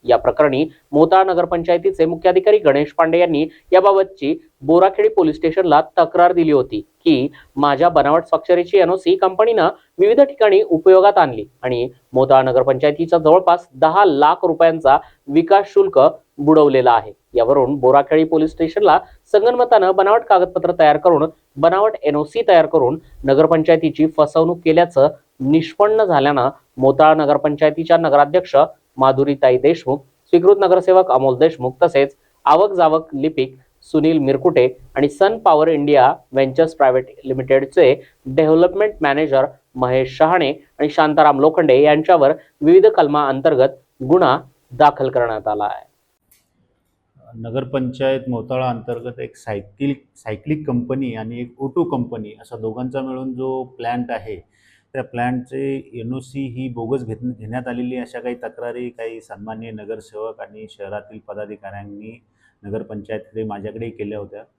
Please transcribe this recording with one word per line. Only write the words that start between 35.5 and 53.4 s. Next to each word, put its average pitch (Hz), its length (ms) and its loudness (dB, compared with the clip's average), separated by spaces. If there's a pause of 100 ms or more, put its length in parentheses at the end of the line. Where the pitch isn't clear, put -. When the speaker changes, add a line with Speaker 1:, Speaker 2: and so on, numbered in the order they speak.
Speaker 1:
इंडिया 147 480 2 (160)
व्हेंचर्स 135 440 -2
प्रायव्हेट 131 300 0 (200)
लिमिटेडचे 135 760 0 (220)
डेव्हलपमेंट 175 760 0
मॅनेजर 139 440 0 (300)
महेश 127 420 -4
शहाणे 160 360 0 (260)
आणि 147 100 -2
शांताराम 151 500 2
लोखंडे 147 420 2
यांच्यावर 151 500 2 (300)
विविध 190 260 6
कलमांतर्गत 143 840 0 (340)
गुन्हा 151 380 2 (300)
दाखल 139 380 0
करण्यात 113 380 -4
आला 104 160 -4
आहे. - 260 -10 (1500)
Speaker 2:
नगरपंचायत 127 960 -6
मोताळा 123 400 -6
अंतर्गत 120 500 -10
एक 113 160 -14
सायकल, 113 560 -10 (240)
सायकलिक 147 520 -10
कंपनी 127 460 -6
आणि 113 280 -12
एक 120 200 -16
ओ 135 60 -8
टू 165 160 -4
कंपनी 117 580 -10
असा 120 160 -18
दोघांचा 123 440 -10
मिळून 131 320 -12
जो 131 300 -8